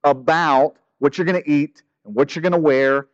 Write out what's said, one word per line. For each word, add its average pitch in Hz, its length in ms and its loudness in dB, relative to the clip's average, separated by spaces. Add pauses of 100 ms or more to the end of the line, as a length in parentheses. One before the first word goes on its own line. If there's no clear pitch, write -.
about 160 720 0 (220)
what 143 180 0
you're 180 80 -4
gonna 180 220 0
eat 147 380 -2 (200)
and 107 100 -16
what 143 200 0
you're 160 80 -8
gonna 175 160 0
wear 135 540 0